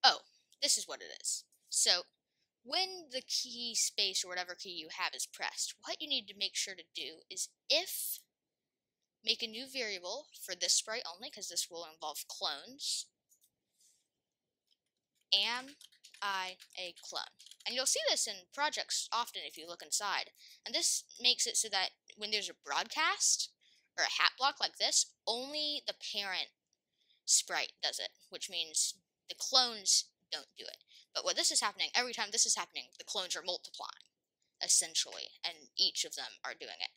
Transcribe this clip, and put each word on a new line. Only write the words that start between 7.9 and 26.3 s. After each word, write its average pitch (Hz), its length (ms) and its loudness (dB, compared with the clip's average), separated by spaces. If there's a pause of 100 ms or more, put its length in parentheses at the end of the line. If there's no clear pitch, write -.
make 226 200 2
a 226 60 -6
new 226 180 -10
variable 220 640 -8 (100)
for 185 140 -8
this 180 200 2
sprite 226 300 0
only, 180 240 -12
'cause 208 200 -12
this - 200 -4
will 170 160 -10
involve 156 440 -8
clones. - 800 -4 (2250)
Am 240 440 0 (460)
I 185 340 -4 (200)
a 180 160 -10
clone? - 340 -10 (400)
And 220 80 -6
you'll 254 100 0
see 370 240 2
this - 200 2
in 190 240 -12
projects - 580 -2
often 196 320 -4
if 143 160 -10
you 156 80 -12
look 170 160 -12
inside. 160 500 -2 (320)
And 220 80 -8
this - 300 2 (160)
makes 240 300 6
it - 80 2
so 226 120 4
that 190 240 2 (220)
when 208 160 -6
there's 202 180 0
a 170 60 -10
broadcast 233 960 2 (480)
or 165 60 4
a - 40 4
hat - 300 4
block 277 220 2
like - 180 -2
this, - 280 4 (200)
only 285 580 -4
the 208 100 -6
parent 185 580 -4 (720)